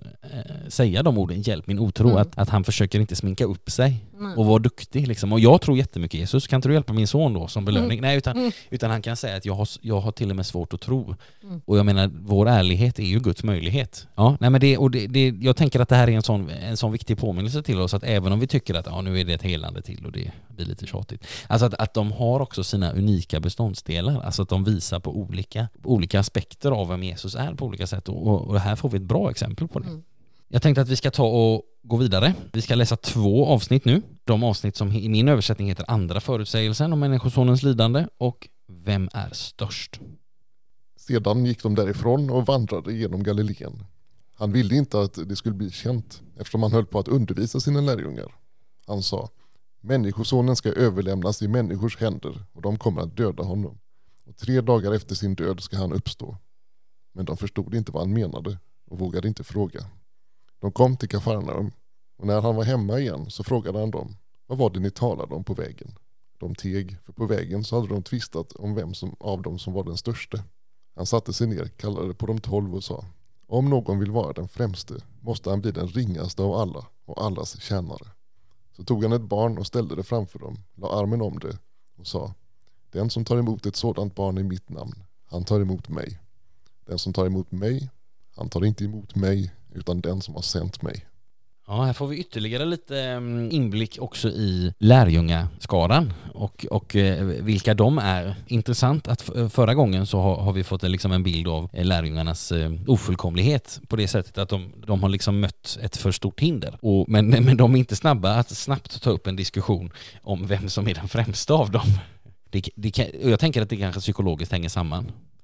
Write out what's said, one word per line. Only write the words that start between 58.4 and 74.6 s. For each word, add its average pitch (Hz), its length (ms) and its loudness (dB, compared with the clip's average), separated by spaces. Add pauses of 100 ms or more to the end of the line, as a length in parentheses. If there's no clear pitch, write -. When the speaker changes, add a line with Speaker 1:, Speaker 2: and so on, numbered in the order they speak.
Speaker 3:
och 90 80 -10
vågade 92 300 -4
inte - 160 -6
fråga. - 400 -4 (760)
De 101 120 -4
kom 127 240 4
till 117 120 -6
Kafarnaum, 101 640 -4 (480)
och 98 80 -8
när 104 140 2
han 113 160 0
var 110 80 0
hemma 113 360 0
igen 104 300 -6
så 104 140 -10
frågade 107 340 -2
han 110 120 -2
dem, - 260 -10 (300)
"Vad 127 120 -6
var 113 120 2
det 92 100 -4
ni 95 100 -2
talade - 440 -4
om 90 100 -8
på - 100 -6
vägen?" - 400 -10 (440)
De 90 160 -8
teg, 95 500 -6
för - 80 -20
på 113 140 -6
vägen 98 380 -4
så 117 160 -4
hade 101 140 -4
de 98 80 -4
tvistat 98 500 -8
om 104 220 -8
vem 90 200 -6
som, - 260 -10
av 95 220 -4
dem 85 160 -8
som 95 140 -8
var 95 120 -4
den 85 120 -10
störste. - 460 -8 (540)
Han 90 100 -8
satte 113 260 -2
sig 117 140 -2
ner, 107 180 -4
kallade 92 500 -8
på - 120 -8
de 110 140 -4
tolv 98 340 -4
och 95 100 -8
sa, - 200 -10 (420)
"Om 131 240 0
någon 104 280 2
vill 101 120 -2
vara 107 220 -2
den 92 160 -10
främste - 460 -6 (260)